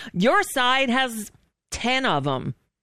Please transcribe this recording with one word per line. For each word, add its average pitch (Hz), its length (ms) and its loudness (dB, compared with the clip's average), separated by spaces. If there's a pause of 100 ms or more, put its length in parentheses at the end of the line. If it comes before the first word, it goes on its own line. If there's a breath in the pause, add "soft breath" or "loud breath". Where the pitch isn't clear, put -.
(140 loud breath)
Your 294 300 4
side 262 460 0
has 233 420 -2 (400)
ten 262 340 -2
of 147 220 0
'em, 131 280 -4 (280)